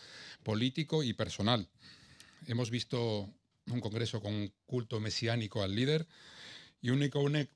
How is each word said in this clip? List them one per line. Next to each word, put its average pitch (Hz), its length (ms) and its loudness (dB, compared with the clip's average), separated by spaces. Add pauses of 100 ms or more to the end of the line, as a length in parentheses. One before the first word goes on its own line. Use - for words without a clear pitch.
(420)
político 135 600 2
y 120 100 2
personal. 107 560 2 (800)
Hemos 117 240 0
visto 113 580 -2 (380)
un 123 140 -2
congreso 113 400 -2
con 104 140 -2
un 104 180 -2 (140)
culto 117 340 -2
mesiánico 110 600 0
al 95 120 0
líder 147 320 2 (760)
y 120 80 2
único, 143 300 2
une-, 143 360 2